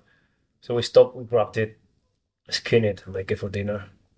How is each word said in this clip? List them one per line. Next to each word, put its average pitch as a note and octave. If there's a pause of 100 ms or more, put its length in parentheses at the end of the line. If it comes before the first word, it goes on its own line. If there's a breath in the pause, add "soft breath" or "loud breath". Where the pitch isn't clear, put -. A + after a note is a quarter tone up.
(600)
So A#2+
we A#2+
stopped, B2
we B2+
grabbed A2
it, A2 (720)
skinned -
it, G2+
and F#2
make F#2+
it G#2
for G#2
dinner G2+ (280)